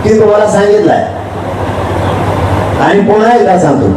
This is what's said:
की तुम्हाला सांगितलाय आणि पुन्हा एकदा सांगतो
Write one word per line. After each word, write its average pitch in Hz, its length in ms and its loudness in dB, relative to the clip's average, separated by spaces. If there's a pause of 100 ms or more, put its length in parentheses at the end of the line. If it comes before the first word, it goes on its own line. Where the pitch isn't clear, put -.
की 220 160 2
तुम्हाला 208 280 2
सांगितलाय 202 580 2 (1800)
आणि 170 180 2
पुन्हा 214 360 2
एकदा 190 240 2
सांगतो 139 380 0